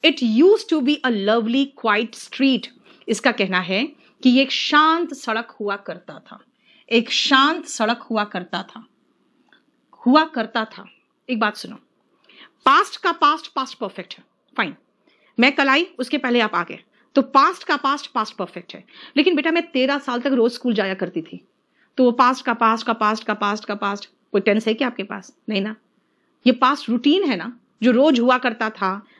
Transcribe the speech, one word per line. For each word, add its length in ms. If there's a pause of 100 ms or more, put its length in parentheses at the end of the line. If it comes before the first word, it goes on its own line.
"It 180 (140)
used 360
to 80
be 200
a 120 (160)
lovely 380 (200)
quiet 280
street।" 520 (420)
इसका 240
कहना 280
है 260 (360)
कि 80
ये 120
एक 100
शांत 600
सड़क 360
हुआ 260
करता 420
था, 200 (520)
एक 200
शांत 560
सड़क 440
हुआ 140
करता 380
था, 240 (1200)
हुआ 180
करता 400
था। 240 (420)
एक 100
बात 160
सुनो, 200 (880)
पास्ट 360
का 120
पास्ट, 400
पास्ट 260
परफेक्ट 400
है, 60 (320)
फाइन। 180 (680)
मैं 140
कल 140
आई, 160 (140)
उसके 200
पहले 220
आप 140
आ 100
गए, 140 (360)
तो 80
पास्ट 420
का 120
पास्ट, 300
पास्ट 300
परफेक्ट 380
है। 100 (320)
लेकिन 200
बेटा, 140
मैं 200
तेरह 280
साल 220
तक 60
रोज 260
स्कूल 220
जाया 200
करती 280
थी, 240 (500)
तो 80
वो 80
पास्ट 320
का 100
पास्ट 320
का 60
पास्ट 320
का 100
पास्ट 300
का 100
पास्ट, 360 (220)
कोई 80
टेंस 280
है 60
क्या 140
आपके 140
पास? 340 (120)
नहीं 140
ना, 140 (720)
ये 60
पास्ट 380
रूटीन 340
है 120
ना, 240 (220)
जो 80
रोज 300
हुआ 180
करता 320
था, 360 (140)